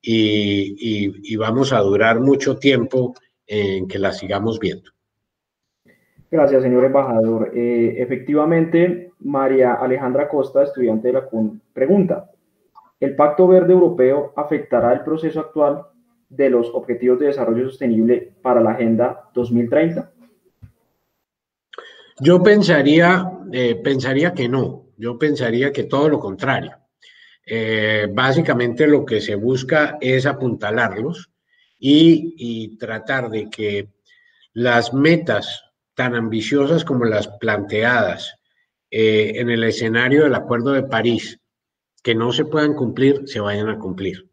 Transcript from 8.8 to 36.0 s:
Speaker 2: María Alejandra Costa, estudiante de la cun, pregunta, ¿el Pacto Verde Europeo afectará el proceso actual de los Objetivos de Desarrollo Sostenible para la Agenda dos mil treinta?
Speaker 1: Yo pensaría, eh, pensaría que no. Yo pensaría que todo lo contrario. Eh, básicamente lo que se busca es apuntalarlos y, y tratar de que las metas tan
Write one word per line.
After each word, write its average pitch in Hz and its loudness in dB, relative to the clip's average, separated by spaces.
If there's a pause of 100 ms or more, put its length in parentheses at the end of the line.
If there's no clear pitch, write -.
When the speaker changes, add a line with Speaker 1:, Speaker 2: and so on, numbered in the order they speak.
Speaker 2:
María 135 2
Alejandra 127 -2
Costa, 139 0
estudiante 117 -2
de 123 0
la 131 -2
cun, 110 -6 (100)
pregunta, 175 0 (680)
¿el 139 -2
Pacto 147 4
Verde 180 6
Europeo 143 4
afectará 123 0
el - -2
proceso 160 -4
actual 147 -2 (460)
de 135 0
los 120 2
Objetivos 123 0
de 147 2
Desarrollo 123 0
Sostenible 117 0 (100)
para 123 2
la 113 2
Agenda 117 -2
dos 117 -2
mil 117 0
treinta? 165 0 (2000)
Speaker 1:
Yo 170 6
pensaría, 175 4 (220)
eh, 120 0
pensaría 139 -2
que 123 -4
no. 127 -4 (100)
Yo 117 -8
pensaría 131 -2
que 131 -4
todo 143 0
lo 147 0
contrario. 113 -4 (720)
Eh, 107 -2
básicamente 131 0
lo 147 4
que 110 -2
se 104 -4
busca 131 -2
es 131 0
apuntalarlos 117 -4 (480)
y, 156 4
y 113 -10
tratar 117 -6
de 107 -6
que 104 -6 (640)
las 120 0
metas 143 0 (340)
tan 123 -4